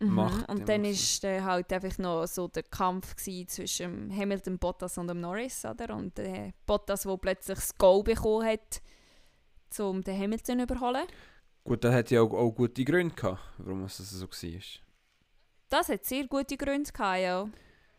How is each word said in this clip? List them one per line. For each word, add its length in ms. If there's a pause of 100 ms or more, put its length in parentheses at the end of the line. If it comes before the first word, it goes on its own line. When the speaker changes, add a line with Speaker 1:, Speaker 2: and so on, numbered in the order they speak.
Speaker 1:
Mhm, 120
Speaker 2:
Macht, 360
Speaker 1:
und 100
Speaker 2:
ja, 60
Speaker 1:
dann 200
Speaker 2:
so. 60
Speaker 1:
ist, 340
äh, 180
halt 300
einfach 260
noch 280
so 220
der 160
Kampf 500
gewesen 340
zwischen 600
dem 100
Hamilton, 400
Bottas 400
und 80
dem 140
Norris, 440
oder? 300
Und, 240
äh, 340 (140)
Bottas, 400
wo 100
plötzlich 420
das 200
Go 240
bekommen 440
hat, 360 (960)
um 240
den 180
Hamilton 380
zu 60
überholen. 420 (580)
Speaker 2:
Gut, 200
da 80
hat 180
ja 120
auch, 120
auch 180
gute 320
Gründe 300
gehabt, 240 (200)
warum 260
es 140
das 120
so 180
war. 320 (1080)
Speaker 1:
Das 200
hat 160
sehr 220
gute 300
Gründe 360
gehabt, 280
ja. 280 (500)